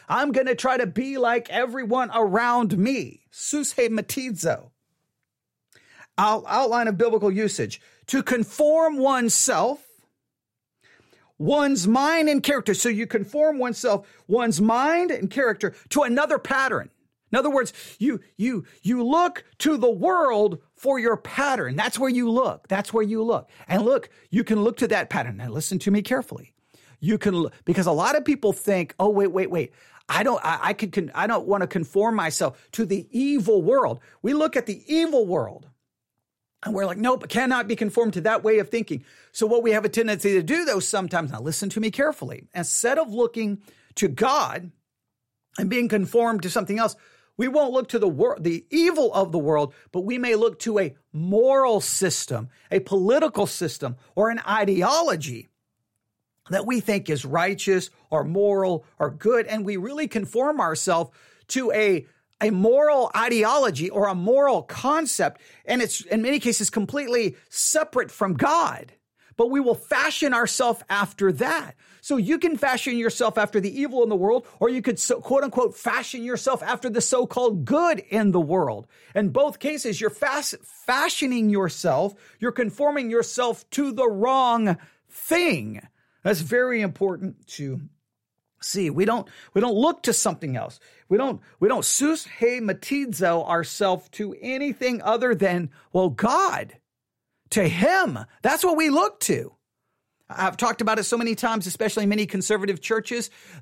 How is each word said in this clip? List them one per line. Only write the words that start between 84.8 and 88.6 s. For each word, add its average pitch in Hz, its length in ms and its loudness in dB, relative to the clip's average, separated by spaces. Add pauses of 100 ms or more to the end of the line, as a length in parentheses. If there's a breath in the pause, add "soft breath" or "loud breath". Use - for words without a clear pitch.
thing. 175 720 -2 (420)
That's 180 180 0
very 240 400 0
important 185 680 -4
to 139 340 -8 (800)